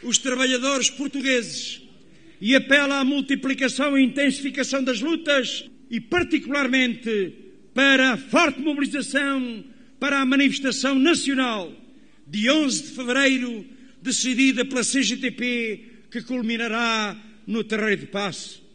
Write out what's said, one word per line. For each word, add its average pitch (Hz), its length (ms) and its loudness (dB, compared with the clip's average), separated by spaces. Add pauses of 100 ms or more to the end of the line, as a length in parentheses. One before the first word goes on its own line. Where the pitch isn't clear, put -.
os 233 160 -2
trabalhadores 262 720 0
portugueses 254 920 -4 (580)
e 226 160 2
apela 277 460 2
à - 20 2
multiplicação 269 920 0
e 269 80 6
intensificação 269 760 0
das 254 200 0
lutas 294 680 -2 (200)
e, 233 100 -4
particularmente, 254 1300 0 (400)
para 262 400 6
a 202 40 -2
forte 311 440 2
mobilização 269 1040 -2 (340)
para 277 220 0
a 262 40 2
manifestação 269 720 2
nacional 262 720 2 (560)
de 208 240 0
onze 285 340 2
de - 80 -14
fevereiro, 247 760 0 (360)
decidida 254 600 2
pela 262 220 -2
C 269 180 0
G 220 140 -2
T 247 140 -4
P, 233 500 -4 (280)
que 240 120 -8
culminará 226 1000 -2 (240)
no 220 200 -2
Terreiro 214 380 -2
do - 40 -16
Paço. - 560 -8 (120)